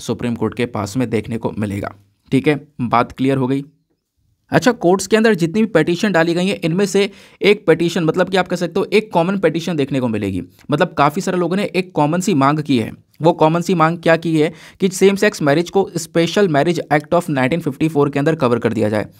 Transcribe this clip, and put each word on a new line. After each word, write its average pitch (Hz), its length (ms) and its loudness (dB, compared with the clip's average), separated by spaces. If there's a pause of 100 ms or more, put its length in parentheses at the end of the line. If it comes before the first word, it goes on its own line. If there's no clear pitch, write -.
सुप्रीम 117 340 -4
कोर्ट 110 200 -4
के 120 140 -4
पास 104 280 -6
में 123 140 -2
देखने 113 280 -4
को 120 200 -6
मिलेगा। 101 360 -6 (380)
ठीक 135 160 2
है, 147 120 2 (220)
बात 117 300 0
क्लियर 131 240 0
हो 127 120 -2
गई? 139 160 -4 (880)
अच्छा, - 220 2
कोर्ट्स 190 320 0
के 220 100 2
अंदर 220 180 4
जितनी 170 280 0
भी 220 60 2
पिटीशन 175 440 0
डाली 165 220 2
गई 185 120 0
हैं, 202 140 -2
इनमें 170 260 0
से 196 240 0 (320)
एक 196 240 2
पिटीशन, 165 380 2
मतलब 175 260 0
कि 190 60 0
आप 180 120 0
कह 180 80 -4
सकते 175 240 -4
हो - 120 -2
एक 214 200 0
कॉमन 185 260 0
पिटीशन 165 380 -2
देखने 135 240 -2
को 123 80 -2
मिलेगी। 98 340 -4 (280)
मतलब 160 240 0
काफ़ी 151 280 2
सारे 185 160 -4
लोगों 180 180 -2
ने 208 100 -2
एक 185 260 -4
कॉमन 160 280 0
सी 185 140 0
मांग 143 260 2
की 139 180 0
है। 107 120 -4 (320)
वो 165 120 6
कॉमन 160 260 2
सी 185 140 -2
मांग 165 240 2
क्या 165 180 2
की 165 200 -2
है 156 160 2 (280)
कि 190 100 2
सेम 196 260 2
सेक्स 208 260 0
मैरिज 156 280 2
को 190 260 0
स्पेशल 170 520 0
मैरिज 160 320 0 (120)
एक्ट 151 220 0
of 170 160 0
नाइनटीन 139 300 0
फिफ्टी 156 280 -2
फ़ोर 143 220 2
के 139 80 -4
अंदर 156 180 0
कवर 120 220 2
कर 113 140 0
दिया 107 160 0
जाए, 107 180 -2 (140)